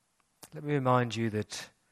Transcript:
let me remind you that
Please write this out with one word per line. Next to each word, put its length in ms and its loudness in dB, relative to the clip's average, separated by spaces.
let 80 -10
me 100 -2
remind 420 2
you 140 0
that 400 -6